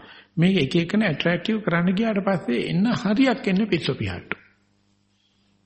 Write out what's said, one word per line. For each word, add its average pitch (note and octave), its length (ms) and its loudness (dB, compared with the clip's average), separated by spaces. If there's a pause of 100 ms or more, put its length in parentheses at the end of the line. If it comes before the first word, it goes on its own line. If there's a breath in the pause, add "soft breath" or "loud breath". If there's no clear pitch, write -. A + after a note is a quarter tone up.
(340 loud breath)
මේක F#3 240 2
එක C3+ 180 0
එකන F3 280 2
ඇට්‍රැක්ටිව් F3+ 580 0
කරන්න F3 320 0
ගියාට G#3+ 280 0
පස්සේ G3 440 -2
එන්න F#3+ 280 0
හරියක් A3 520 0
එන්න F#3+ 200 2
පිස්සු D#3+ 300 0
පිහට්ටු. F2+ 400 -6 (1300)